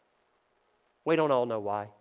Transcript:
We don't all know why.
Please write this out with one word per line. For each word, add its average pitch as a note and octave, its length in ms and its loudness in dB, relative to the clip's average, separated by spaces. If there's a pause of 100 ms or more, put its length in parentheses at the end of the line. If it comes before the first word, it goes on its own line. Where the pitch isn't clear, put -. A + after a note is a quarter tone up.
(1040)
We D#3+ 120 2
don't D#3 140 2
all B2 140 2
know A2+ 140 -4
why. G#2 300 -6 (120)